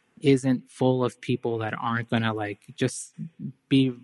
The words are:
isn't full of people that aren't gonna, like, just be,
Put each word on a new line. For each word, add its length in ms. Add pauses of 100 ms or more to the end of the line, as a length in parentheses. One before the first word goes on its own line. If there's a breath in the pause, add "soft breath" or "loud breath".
(220)
isn't 500
full 320
of 180
people 380
that 200
aren't 300
gonna, 240
like, 280 (140)
just 380 (540)
be, 260 (100)